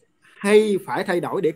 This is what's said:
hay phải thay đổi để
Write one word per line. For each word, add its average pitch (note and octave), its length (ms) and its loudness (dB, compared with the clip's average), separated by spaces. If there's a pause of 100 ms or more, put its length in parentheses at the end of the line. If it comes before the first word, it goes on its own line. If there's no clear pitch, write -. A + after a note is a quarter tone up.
(420)
hay G#3 440 4
phải C#3 180 -6
thay F#3 160 -2
đổi C#3 220 -6
để D#3+ 140 0